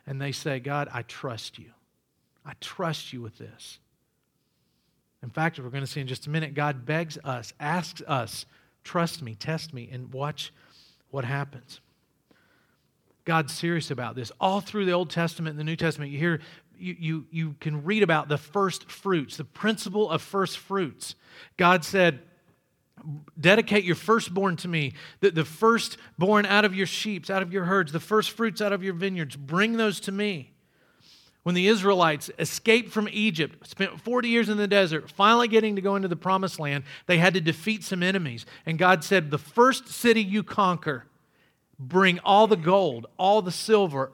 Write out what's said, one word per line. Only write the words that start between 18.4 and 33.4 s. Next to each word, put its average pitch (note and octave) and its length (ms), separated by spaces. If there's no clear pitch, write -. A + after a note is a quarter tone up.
fruits, F3 460
the D#3 80
principle G#3 640
of D#3 140
first F#3+ 340
fruits. - 580
God F3+ 260
said, F3 360
"Dedicate G#3 460
your F3 120
firstborn G3 600
to F3+ 120
me," D3+ 260
the, G3 100
the D#3+ 140
firstborn G#3 1040
out G3+ 180
of F#3+ 100
your F#3+ 120
sheep, G3 420
out F#3+ 140
of F3 100
your F#3 140
herds, F3+ 260
the D#3+ 80
first G#3 300
fruits A3 320
out G3+ 100
of F#3 100
your F#3+ 120
vineyards, E3+ 420
bring F3 400
those G#3+ 240
to G3 120
me. G3 400
When F3 120
the F3+ 140
Israelites F#3 680
escaped A3 520
from G#3 220
Egypt, F#3+ 540